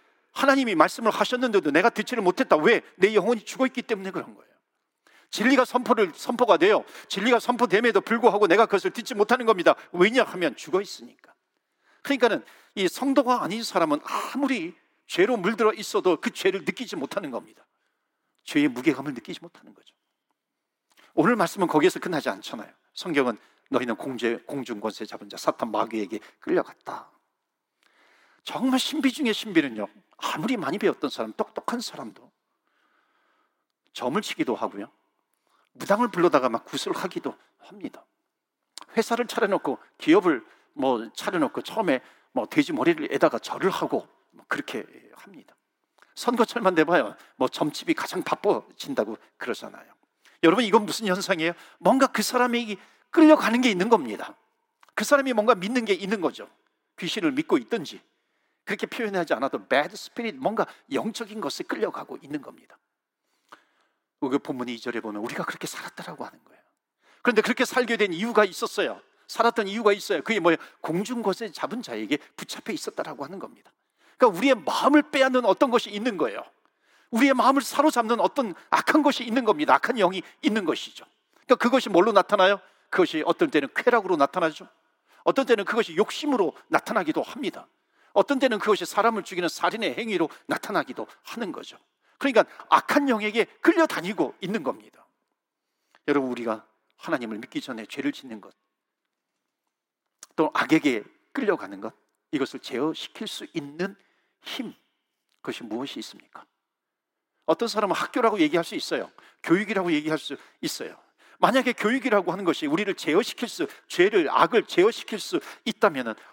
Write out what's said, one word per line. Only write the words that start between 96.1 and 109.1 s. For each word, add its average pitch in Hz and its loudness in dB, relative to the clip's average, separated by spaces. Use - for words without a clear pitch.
우리가 113 -6
하나님을 120 -6
믿기 131 -10
전에 110 -12
죄를 139 -6
짓는 117 -14
것, 90 -20
또 156 2
악에게 143 2
끌려가는 156 -2
것, 110 -10
이것을 135 -4
제어시킬 - -8
수 - -12
있는 165 -8
힘, - -12
그것이 - -10
무엇이 120 -8
있습니까? - -18
어떤 - 0
사람은 202 -2
학교라고 220 0
얘기할 160 2
수 - -10
있어요. 131 -6